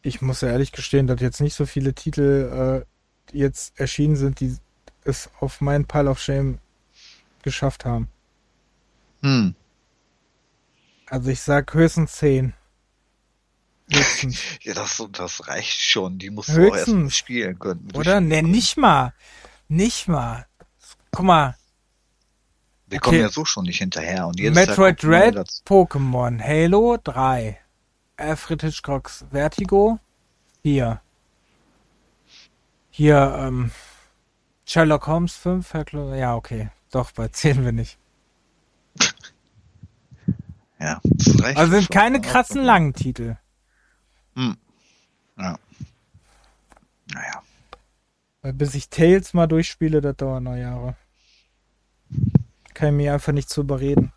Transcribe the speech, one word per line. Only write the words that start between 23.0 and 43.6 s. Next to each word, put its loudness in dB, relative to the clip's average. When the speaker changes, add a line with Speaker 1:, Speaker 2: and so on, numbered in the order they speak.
Speaker 2:
kommen 6
ja 0
so -6
schon -4
nicht -6
hinterher. -4
Und -6
jedes 2
Jahr 6
Speaker 1:
Metroid 4
Speaker 2:
kommt 2
neu 8
Speaker 1:
Dread, 6
Speaker 2:
dazu. -10
Speaker 1:
Pokémon, 2
Halo 4
drei, -2
Alfred -6
Hitchcocks -8
Vertigo, 2
vier. 0
Hier, 4
ähm, -4
Sherlock 2
Holmes -2
fünf, -4
Herr -4
Klo-, -10
ja, -2
okay. -8
Doch, -4
bei -6
zehn 0
bin -2
ich. -8
Speaker 2:
Ja, -8
das 4
reicht 0
Speaker 1:
Also 6
sind 6
Speaker 2:
schon. -8
Speaker 1:
keine 4
Speaker 2:
Ja, -2
Speaker 1:
krassen 0
Speaker 2:
okay. 0
Speaker 1:
langen 4
Titel. -8